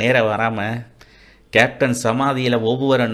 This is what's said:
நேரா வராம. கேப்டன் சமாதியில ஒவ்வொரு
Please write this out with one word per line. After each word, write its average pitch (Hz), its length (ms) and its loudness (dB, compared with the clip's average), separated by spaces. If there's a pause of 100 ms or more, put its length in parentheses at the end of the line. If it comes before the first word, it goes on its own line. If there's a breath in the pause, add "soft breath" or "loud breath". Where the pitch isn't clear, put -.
நேரா 123 220 2
வராம. 110 340 -2 (960 soft breath)
கேப்டன் 123 480 2
சமாதியில 127 540 0 (160)
ஒவ்வொரு 131 420 2